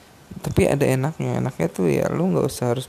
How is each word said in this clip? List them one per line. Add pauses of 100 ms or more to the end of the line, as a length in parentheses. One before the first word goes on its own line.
(360)
Tapi
ada
enaknya.
Enaknya
tuh
ya
lu
nggak
usah
harus